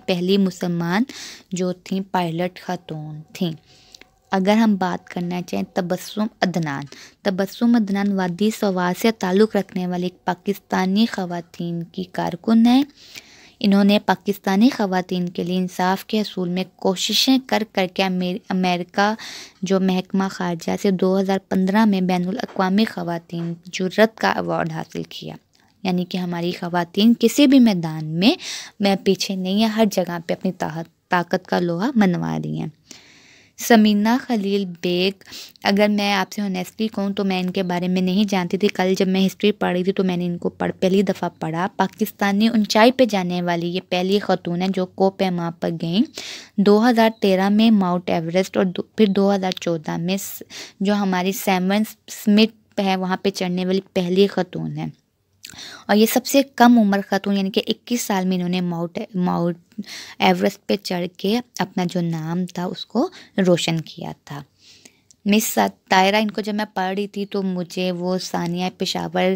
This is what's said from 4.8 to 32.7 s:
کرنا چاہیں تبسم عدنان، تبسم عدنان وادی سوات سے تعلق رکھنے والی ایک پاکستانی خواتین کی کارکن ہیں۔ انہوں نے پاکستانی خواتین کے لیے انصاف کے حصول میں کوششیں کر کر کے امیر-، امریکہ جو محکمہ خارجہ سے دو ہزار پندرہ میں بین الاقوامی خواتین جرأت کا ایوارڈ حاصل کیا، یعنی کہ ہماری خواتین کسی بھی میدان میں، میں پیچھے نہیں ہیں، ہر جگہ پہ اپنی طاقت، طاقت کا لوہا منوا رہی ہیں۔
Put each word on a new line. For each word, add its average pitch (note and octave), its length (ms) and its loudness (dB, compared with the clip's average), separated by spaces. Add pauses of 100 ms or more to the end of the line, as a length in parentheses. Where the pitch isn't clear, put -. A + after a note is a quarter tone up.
کرنا F3+ 340 -6
چاہیں G3 220 -6 (100)
تبسم F3+ 480 -4 (180)
عدنان، D#3 440 -2 (380)
تبسم G3+ 540 0
عدنان G3+ 360 0
وادی F#3 380 0 (100)
سوات F#3 400 0
سے A#3 120 2
تعلق G3+ 440 2
رکھنے F#3 300 -4
والی F3+ 200 -4
ایک F3+ 180 -10
پاکستانی F#3+ 840 0
خواتین E3+ 720 -6
کی F3+ 220 -10
کارکن F3+ 600 2
ہیں۔ B3+ 160 6 (760)
انہوں G3+ 240 4
نے G3+ 140 4
پاکستانی G3 800 2
خواتین F3+ 520 -2
کے F3+ 160 -6
لیے F3+ 120 -2
انصاف F#3 480 -2
کے A3 160 -2
حصول F#3 280 -4
میں F3+ 160 -4 (120)
کوششیں G3 680 2
کر G#3 160 0 (100)
کر F#3+ 220 0
کے - 80 0
امیر-، F3+ 360 -2 (100)
امریکہ F#3 640 0 (480)
جو F#3+ 180 2
محکمہ F#3 500 0
خارجہ F3 420 -6 (100)
سے G3+ 80 2
دو F#3 300 2
ہزار F#3+ 180 0 (100)
پندرہ F#3+ 360 2
میں G3 160 4
بین F3+ 280 0
الاقوامی G3 560 0
خواتین E3+ 720 -6 (120)
جرأت F#3 520 0
کا G3 140 0
ایوارڈ E3 400 -2
حاصل D#3+ 300 -8
کیا، D#3 320 -14 (480)
یعنی F3+ 220 -2
کہ F3+ 140 -6
ہماری F3 420 -4
خواتین F3 600 2
کسی C4 260 6
بھی C4+ 140 6
میدان E3 440 2
میں، F3 300 2 (460)
میں G3 240 2
پیچھے F#3+ 320 0
نہیں F#3 180 -4
ہیں، G#3+ 120 2
ہر A3 240 2
جگہ F3 360 -4
پہ F#3 60 -4
اپنی F3+ 200 -4
طاقت، E3 580 -10
طاقت F3+ 360 0
کا F#3+ 120 0
لوہا F3 360 -2
منوا E3+ 500 2
رہی D#3 160 -6
ہیں۔ D#3+ 80 -6 (960)